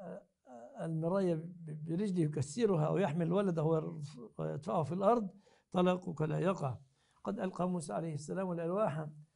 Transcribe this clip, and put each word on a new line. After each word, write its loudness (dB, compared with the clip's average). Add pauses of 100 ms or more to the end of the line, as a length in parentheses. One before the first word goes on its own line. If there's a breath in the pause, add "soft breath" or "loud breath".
(800)
المراية 2
ب-، -8
برجله 0
يكسرها، 2
أو 2
يحمل 2
ولده 2
ويرف-، 0 (180)
ويدفعه 0
في -2
الأرض، 4 (420 loud breath)
طلاقك 2
لا 0
يقع.' 0 (460 soft breath)
قد -2
ألقى -2
موسى -2
عليه -2
السلام -4
الألواح، 0 (300)